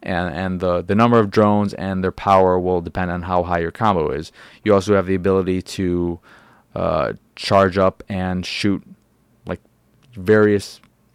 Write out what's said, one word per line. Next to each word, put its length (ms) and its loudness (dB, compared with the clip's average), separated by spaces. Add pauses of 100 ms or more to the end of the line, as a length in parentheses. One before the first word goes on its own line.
And, 320 -4
and 240 -6
the, 240 -2
the 140 -2
number 240 4
of 100 0
drones 440 2
and 280 -6
their 80 0
power 480 2
will 220 -2
depend 320 -6
on 100 -6
how 220 0
high 160 -2
your 100 -4
combo 400 0
is. 220 -8 (320)
You 100 4
also 220 2
have 100 0
the 80 -2
ability 480 0
to, 560 -4 (560)
uh, 380 -2 (240)
charge 420 2
up 300 0
and 360 -4
shoot, 380 -4 (640)
like, 140 -10 (540)
various 680 2 (340)